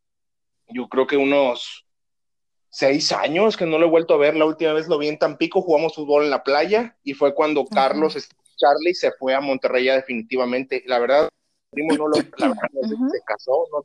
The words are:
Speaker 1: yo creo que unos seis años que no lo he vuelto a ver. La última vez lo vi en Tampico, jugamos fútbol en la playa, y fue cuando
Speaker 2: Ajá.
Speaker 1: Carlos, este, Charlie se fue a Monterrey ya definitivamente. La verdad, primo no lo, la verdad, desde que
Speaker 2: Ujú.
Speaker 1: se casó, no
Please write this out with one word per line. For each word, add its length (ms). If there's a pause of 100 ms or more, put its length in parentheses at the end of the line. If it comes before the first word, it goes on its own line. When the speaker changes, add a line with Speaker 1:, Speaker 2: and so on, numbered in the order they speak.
(680)
Speaker 1:
yo 200
creo 180
que 100
unos 720 (840)
seis 420
años 440
que 100
no 120
lo 80
he 40
vuelto 240
a 40
ver. 180
La 80
última 300
vez 140
lo 100
vi 100
en 100
Tampico, 440
jugamos 320
fútbol 300
en 60
la 140
playa, 580
y 120
fue 200
cuando 280
Speaker 2:
Ajá. 120
Speaker 1:
Carlos, 420
este, 200 (200)
Charlie 380
se 180
fue 220
a 60
Monterrey 440
ya 100
definitivamente. 920
La 120
verdad, 300 (420)
primo 260
no 120
lo, 80 (200)
la 120
verdad, 240
desde 160
que 80
Speaker 2:
Ujú. 140
Speaker 1:
se 140
casó, 480
no 120